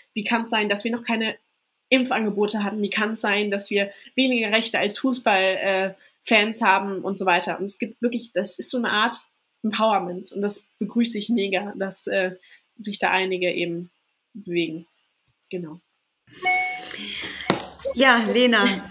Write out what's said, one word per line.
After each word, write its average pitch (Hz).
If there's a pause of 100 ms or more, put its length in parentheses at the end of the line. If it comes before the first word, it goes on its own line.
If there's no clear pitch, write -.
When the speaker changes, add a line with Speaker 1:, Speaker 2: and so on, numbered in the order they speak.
(140)
Speaker 1:
Wie 202
kann's 226
sein, 214
dass 208
wir 226
noch 233
keine 220 (500)
Impfangebote 214
hatten? 208
Wie 202
kann's 220
sein, 208
dass 202
wir 202 (240)
weniger 247
Rechte 220
als 202
Fußball, 240
äh, 190 (280)
Fans 220
haben?“ 196
und 196
so 196
weiter. 180
Und 185
es -
gibt 220
wirklich, 240
das 196
ist -
so 262
eine 226
Art 214 (500)
Empowerment. 196
Und 202
das 202 (120)
begrüße 226
ich 202
mega, 196
dass, 190
äh, 190 (420)
sich 208
da 185
einige 185
eben 170 (440)
bewegen. 170 (640)
Genau. 175 (2250)
Speaker 2:
Ja, 247 (140)
Lena, 226 (260)